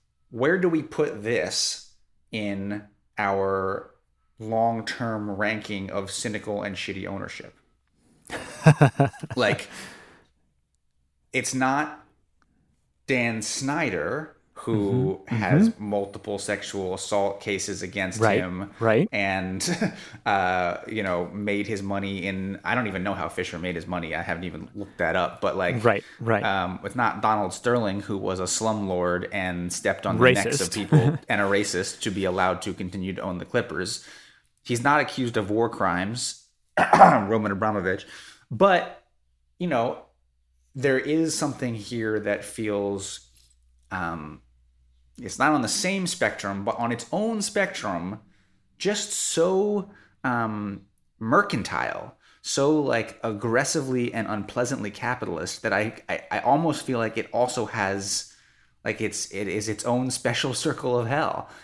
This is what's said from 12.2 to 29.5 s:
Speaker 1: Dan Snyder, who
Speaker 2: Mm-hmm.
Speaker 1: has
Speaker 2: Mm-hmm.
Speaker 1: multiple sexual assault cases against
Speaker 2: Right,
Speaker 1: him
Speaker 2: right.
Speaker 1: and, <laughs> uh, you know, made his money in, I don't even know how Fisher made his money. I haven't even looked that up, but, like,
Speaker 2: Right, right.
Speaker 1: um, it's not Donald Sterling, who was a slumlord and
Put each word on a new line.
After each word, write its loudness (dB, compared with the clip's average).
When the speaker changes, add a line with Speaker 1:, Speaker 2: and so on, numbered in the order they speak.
Speaker 1:
Dan 2
Snyder, -2
who 0
Speaker 2:
Mm-hmm. -2
Speaker 1:
has 6
Speaker 2:
Mm-hmm. -4
Speaker 1:
multiple -4
sexual -4
assault 0
cases -4
against -4
Speaker 2:
Right, 6
Speaker 1:
him -6
Speaker 2:
right. 6
Speaker 1:
and, 0
<laughs> -8
uh, 2
you -4
know, 0
made -2
his -4
money -2
in, -4
I 2
don't 0
even -4
know -2
how -4
Fisher -6
made -4
his -8
money. -6
I -4
haven't -6
even -10
looked -12
that 0
up, 0
but, 0
like, 0
Speaker 2:
Right, 4
right. 2
Speaker 1:
um, 0
it's -6
not 0
Donald 2
Sterling, 0
who -4
was -2
a 0
slumlord 0
and -4